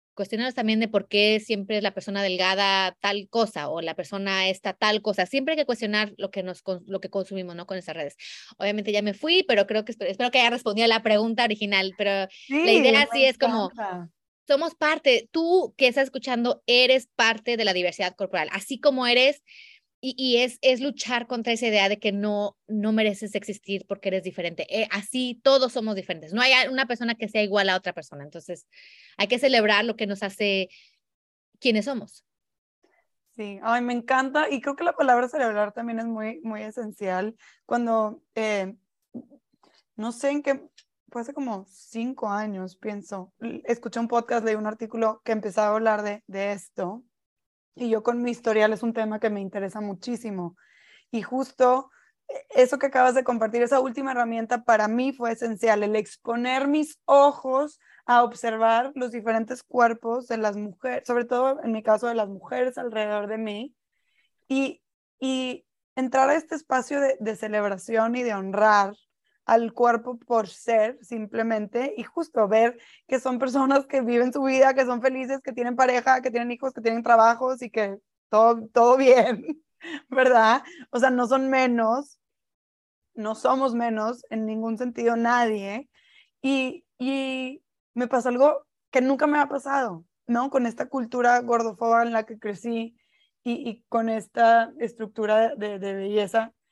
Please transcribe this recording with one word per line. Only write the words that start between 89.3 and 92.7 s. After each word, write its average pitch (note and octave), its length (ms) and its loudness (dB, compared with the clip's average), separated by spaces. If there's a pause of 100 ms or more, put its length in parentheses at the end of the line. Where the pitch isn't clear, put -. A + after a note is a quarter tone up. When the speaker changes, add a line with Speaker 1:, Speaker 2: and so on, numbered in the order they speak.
Speaker 2:
ha C#4 100 2
pasado, C4 560 -4 (200)
¿no? A#3+ 260 0
Con B3+ 140 2
esta A#3 220 -6
cultura B3 540 0
gordofoba A#3 600 0
en A#3 120 -2
la A3 120 -2
que A3 140 -18
crecí A#3 560 -8 (480)